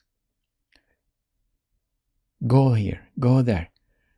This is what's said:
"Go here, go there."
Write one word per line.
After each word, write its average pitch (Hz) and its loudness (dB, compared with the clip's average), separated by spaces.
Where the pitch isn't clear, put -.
"Go 131 2
here, 98 -4
go 131 2
there." 104 -2